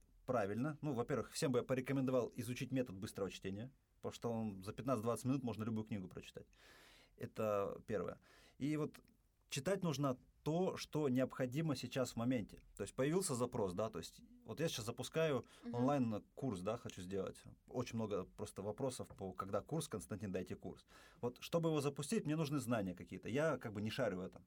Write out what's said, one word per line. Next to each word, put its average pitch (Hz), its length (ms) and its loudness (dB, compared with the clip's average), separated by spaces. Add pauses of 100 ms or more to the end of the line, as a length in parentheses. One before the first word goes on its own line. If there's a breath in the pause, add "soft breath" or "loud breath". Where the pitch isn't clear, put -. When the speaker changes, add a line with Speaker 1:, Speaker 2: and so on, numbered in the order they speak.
(260)
Speaker 1:
правильно. 120 560 2
Ну, 147 100 0
во-первых, 123 400 0
всем 151 200 2
бы 123 80 8
я 110 40 6
порекомендовал 131 720 4
изучить 123 360 -2
метод 127 240 2
быстрого 98 340 -2
чтения, 101 400 -6 (260)
потому 107 160 -6
что - 200 -4
он 107 320 -2
за 107 80 -4
пятнадцать-двадцать 117 540 0
минут 135 180 4
можно 110 200 -2
любую 110 220 0
книгу 95 220 -4
прочитать. - 380 -12 (680 loud breath)
Это 107 680 0
первое. 98 320 -2 (400 loud breath)
И 147 180 0
вот 151 160 -2 (580)
читать 190 320 0
нужно 139 340 2 (260)
то, 170 360 2
что 151 320 0
необходимо 131 680 2
сейчас 120 360 -2
в - 40 -16
моменте. 117 460 0 (140)
То - 60 -4
есть - 120 -4
появился 156 400 2
запрос, 113 400 2
да, 107 160 0
то 87 80 -6
есть - 240 -10 (240)
вот 113 140 -6
я 160 80 2
сейчас 113 180 -4
запускаю 156 580 0 (200 loud breath)
Speaker 2:
Мгм. 240 100 -6
Speaker 1:
онлайн-курс, 120 840 2
да, 107 180 0
хочу - 240 -10
сделать. 95 340 -4 (320)
Очень 120 280 -4
много 101 280 0 (120)
просто 101 260 -6
вопросов 107 440 -2 (120)
по 95 140 -4
«когда 98 280 -2
курс, 156 280 -2
Константин, 101 440 -4
дайте 92 240 -4
курс». - 300 -12 (340 loud breath)
Вот 123 200 -2
чтобы 165 280 2
его 156 140 4
запустить, 147 420 0
мне 156 120 2
нужны 151 220 0
знания 107 360 0
какие-то. - 340 -10
Я 143 300 2
как 107 160 -8
бы 104 80 -2
не 107 80 0
шарю 107 280 0
в - 40 -2
этом. - 240 -8